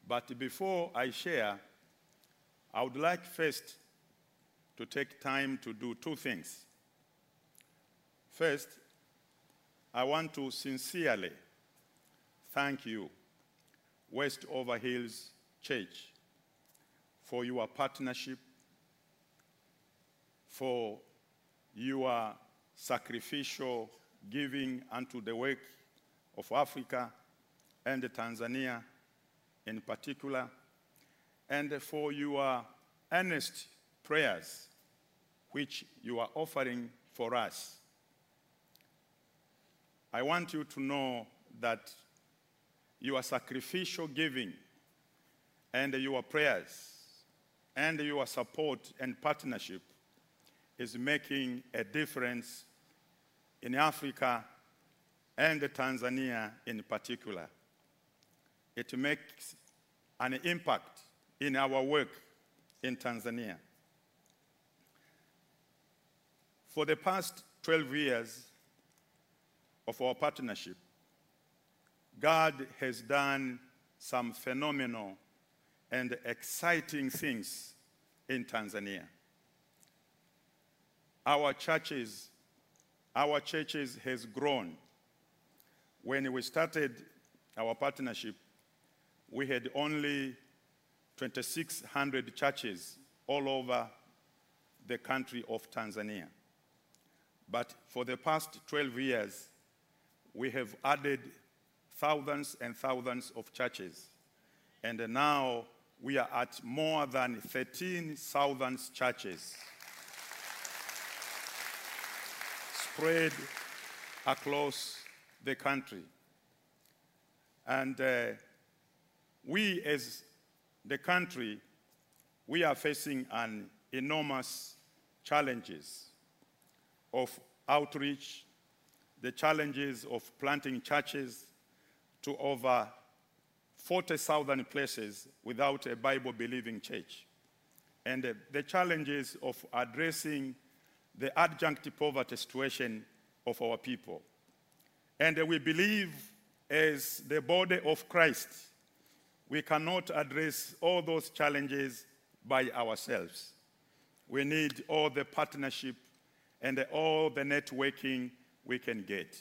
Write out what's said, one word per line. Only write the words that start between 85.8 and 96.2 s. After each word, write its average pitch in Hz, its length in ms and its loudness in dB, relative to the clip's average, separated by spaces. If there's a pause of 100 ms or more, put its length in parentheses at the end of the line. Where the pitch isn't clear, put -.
When 135 280 0
we 127 100 -2
started 147 600 0 (540)
our 113 180 0
partnership, 123 600 -4 (920)
we 131 180 -2
had 127 280 0
only 143 600 0 (800)
twenty-six 135 640 -4
hundred 131 500 0
churches 120 640 -2 (300)
all 139 220 2
over 123 400 2 (1000)
the 120 100 -2
country 123 520 -2
of 113 200 -6
Tanzania. 104 580 -6 (1200)